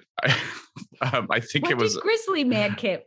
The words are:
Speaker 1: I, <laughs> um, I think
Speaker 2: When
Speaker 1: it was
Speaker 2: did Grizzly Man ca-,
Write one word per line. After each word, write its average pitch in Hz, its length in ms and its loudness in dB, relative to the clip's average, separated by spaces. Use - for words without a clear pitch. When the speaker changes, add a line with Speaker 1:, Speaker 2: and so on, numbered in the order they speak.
Speaker 1:
I, 135 120 4
<laughs> - 0 -
um, 117 180 0
I 117 100 2
think 143 240 -2
Speaker 2:
When 339 80 4
Speaker 1:
it 127 60 0
was 110 160 2
Speaker 2:
did - 80 -6
Grizzly 392 420 0
Man 208 320 2
ca-, 190 300 -2